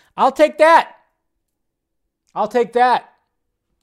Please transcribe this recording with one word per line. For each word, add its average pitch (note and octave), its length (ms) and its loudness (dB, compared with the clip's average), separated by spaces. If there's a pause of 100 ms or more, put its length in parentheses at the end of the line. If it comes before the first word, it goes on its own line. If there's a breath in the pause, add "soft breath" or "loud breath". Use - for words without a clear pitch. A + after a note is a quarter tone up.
(160 soft breath)
I'll B3 160 -2
take D4+ 260 -2
that. D#4 380 2 (1400)
I'll G#3 140 -6
take A#3 240 -4
that. B3 400 -2 (720)